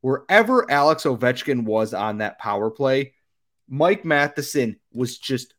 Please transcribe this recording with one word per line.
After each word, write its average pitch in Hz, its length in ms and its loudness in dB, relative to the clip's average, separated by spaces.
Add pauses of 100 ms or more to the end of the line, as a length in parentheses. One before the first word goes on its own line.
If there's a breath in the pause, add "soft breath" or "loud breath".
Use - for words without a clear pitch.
wherever 220 680 2
Alex 147 360 2
Ovechkin 123 580 0
was 110 320 0
on 107 240 -4
that 107 220 -6
power 107 320 -2
play, 135 400 -2 (560)
Mike 165 360 0
Matheson 143 760 0 (140)
was 123 260 -6
just - 400 -6